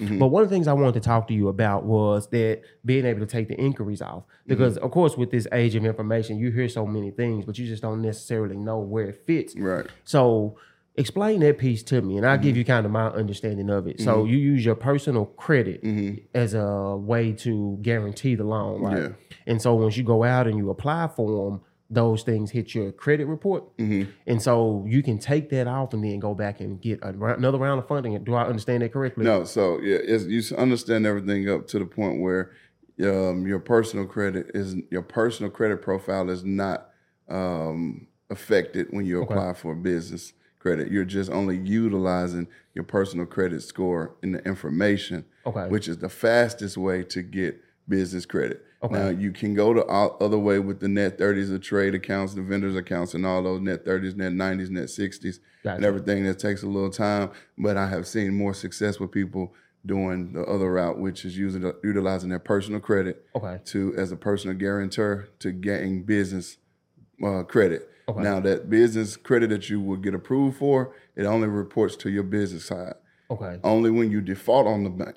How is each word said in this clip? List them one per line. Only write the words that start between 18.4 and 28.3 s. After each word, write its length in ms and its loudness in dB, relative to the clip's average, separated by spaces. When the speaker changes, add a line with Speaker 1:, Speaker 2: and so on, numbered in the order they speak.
Speaker 2:
loan, 380 -2
right? 200 0
Speaker 1:
Yeah. 60 -4
Speaker 2:
And 160 0
so 120 6
once 220 4
you 80 0
go 200 4
out 240 4
and 100 0
you 120 0
apply 440 -2
for 380 -2
'em, 80 -8
those 360 2
things 260 0
hit 240 -4
your 160 -4
credit 360 0
report. 360 -2
Speaker 1:
Mm-hmm. 340 0
Speaker 2:
And 160 0
so 460 2
you 160 4
can 160 0
take 300 -2
that 180 0
off 260 -4
and 80 -2
then 160 -4
go 160 -4
back 240 -4
and 220 -8
get 200 -4
a, 100 -8
another 480 0
round 200 0
of 80 -6
funding. 380 -4
Do 100 -2